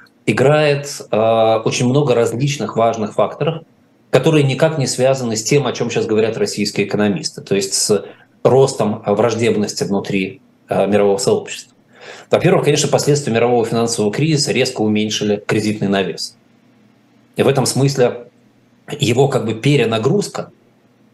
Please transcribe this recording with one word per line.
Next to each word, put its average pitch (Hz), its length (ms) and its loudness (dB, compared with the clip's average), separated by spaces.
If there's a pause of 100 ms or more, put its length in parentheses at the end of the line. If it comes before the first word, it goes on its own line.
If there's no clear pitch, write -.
(260)
играет, 143 640 2 (240)
э, 110 540 2
очень 123 220 0
много 127 280 2
различных 117 640 -2
важных 110 360 0
факторов, 156 500 -2 (460)
которые 151 340 4
никак 151 340 0
не 131 100 -2
связаны 127 480 0
с 104 80 -6
тем, 139 220 2
о 113 80 -2
чём 120 160 -4
щас 110 160 -2
говорят 107 320 0
российские 101 500 -2
экономисты, 101 540 -2
то - 140 -2
есть 98 180 -2
с - 320 0 (380)
ростом 117 640 2
враждебности 107 760 0
внутри, 95 560 -4 (300)
э, 98 180 0
мирового 101 300 2
сообщества. - 560 -4 (560)
Во-первых, 143 360 4
конечно, 147 240 2
последствия 135 440 0
мирового 120 320 2
финансового 113 460 0
кризиса 143 400 0
резко 120 300 -2
уменьшили 107 640 0
кредитный 104 420 -2
навес. 95 480 -4 (1000)
И - 80 0
в 110 40 4
этом 123 180 2
смысле 127 640 0 (720)
его 120 280 2
как 113 180 -2
бы 110 100 -4
перенагрузка 127 960 0 (640)